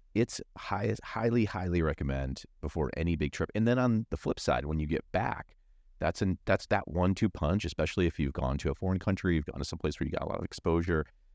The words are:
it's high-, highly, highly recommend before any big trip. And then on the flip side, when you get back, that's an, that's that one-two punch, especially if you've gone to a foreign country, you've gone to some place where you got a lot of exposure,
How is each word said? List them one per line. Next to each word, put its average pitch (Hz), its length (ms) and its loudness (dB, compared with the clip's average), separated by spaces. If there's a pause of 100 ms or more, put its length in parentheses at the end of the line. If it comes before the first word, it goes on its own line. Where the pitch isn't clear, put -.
(140)
it's - 280 0 (160)
high-, 104 440 -2
highly, 117 440 0
highly 90 360 0
recommend 67 640 -2 (180)
before 76 360 -2
any 85 180 2
big 76 160 0
trip. - 240 -2
And 110 120 4
then 123 120 4
on 117 320 2
the - 60 -4
flip - 220 -2
side, 67 260 0
when 78 140 -2
you 76 60 0
get 73 260 -2
back, - 440 -4 (440)
that's 82 220 -2
an, 92 220 2
that's - 220 2
that 101 240 0
one-two 90 400 2
punch, 87 340 0
especially 85 420 0
if 82 140 0
you've 69 140 0
gone 69 240 -2
to - 120 -2
a 69 60 -2
foreign 92 240 -2
country, 95 360 2
you've 76 100 2
gone - 140 -10
to 69 60 -2
some - 140 -10
place 78 180 -2
where - 80 -2
you 73 60 -4
got - 120 -4
a - 40 -6
lot - 120 -6
of - 40 -6
exposure, 85 640 0 (300)